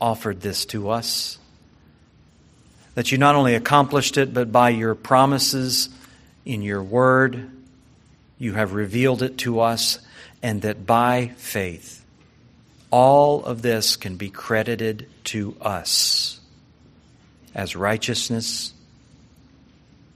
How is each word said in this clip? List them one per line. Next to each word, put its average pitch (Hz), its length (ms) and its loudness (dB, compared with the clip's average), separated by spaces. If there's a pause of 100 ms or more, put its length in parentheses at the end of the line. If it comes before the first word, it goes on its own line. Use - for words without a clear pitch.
offered 110 400 -4
this 98 260 -6
to 101 240 -6
us, - 480 -4 (1600)
that 120 160 -2
you 131 80 0
not 143 160 6
only 135 200 4
accomplished 135 640 2
it, 131 160 0
but 120 180 -2
by 123 160 6
your 113 260 0
promises 131 920 2 (560)
in 110 180 -6
your 101 200 -4
word, 127 680 2 (880)
you 117 140 -6
have 101 220 -2
revealed 117 480 0
it 127 160 -6
to 113 220 -2
us, 117 380 0 (440)
and 107 200 -2
that 104 240 -6
by 120 520 2
faith, - 640 -8 (840)
all 143 540 4
of 113 180 -6
this 113 340 0
can 92 200 -10
be 98 140 -10
credited 110 760 -4 (160)
to 104 360 -6
us - 800 -2 (1160)
as 98 200 -8
righteousness 113 960 -4 (1400)